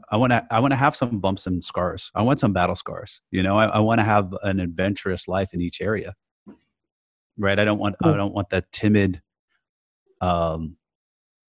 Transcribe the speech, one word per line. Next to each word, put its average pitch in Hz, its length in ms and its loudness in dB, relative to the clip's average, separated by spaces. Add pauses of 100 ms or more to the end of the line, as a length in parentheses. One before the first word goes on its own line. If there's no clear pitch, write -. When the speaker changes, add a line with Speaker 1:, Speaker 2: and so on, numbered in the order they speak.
(120)
Speaker 1:
I 107 60 2
wanna, 120 340 2
I 110 80 2
wanna 135 160 2
have 139 200 2
some 117 240 -4
bumps 95 280 -2
and 90 160 -2
scars. 90 520 -4
I 98 80 0
want 135 180 2
some 107 100 2
battle 90 240 2
scars, - 460 -12 (100)
you 92 120 0
know? 98 140 2
I, 110 100 6
I 107 120 0
wanna 110 240 4
have 104 300 2 (100)
an 95 160 0
adventurous 92 720 -2
life 95 240 -2
in 90 80 -4
each 87 180 -6
area, 98 360 -4 (1200)
right? 98 200 0
I 104 60 6
don't 104 160 2
want, 101 240 -2
I 170 60 6
Speaker 2:
Mm. 151 80 4
Speaker 1:
don't 101 160 -2
want 98 160 -4
that 92 240 -2
timid, 101 480 2 (1000)
um, 82 560 -2 (720)